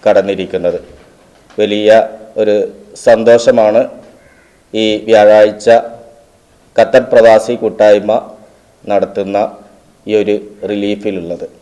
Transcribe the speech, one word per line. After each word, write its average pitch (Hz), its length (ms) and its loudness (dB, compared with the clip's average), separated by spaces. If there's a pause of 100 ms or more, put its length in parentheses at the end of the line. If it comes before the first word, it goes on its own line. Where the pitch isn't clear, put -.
കടന്നിരിക്കുന്നത്. 95 720 -2 (800)
വലിയ 104 300 -2 (520)
ഒരു 107 140 0 (500)
സന്തോഷമാണ് 113 760 2 (1000)
ഈ - 20 -2 (220)
വ്യാഴാഴ്ച 107 640 4 (1080)
ഖത്തർ 127 240 2 (100)
പ്രവാസി 113 480 4
കൂട്ടായ്മ 104 520 0 (800)
നടത്തുന്ന 98 460 -4 (720)
ഈ 107 100 -4
ഒരു 104 160 -2 (360)
റിലീഫിലുള്ളത്. 101 760 -8 (160)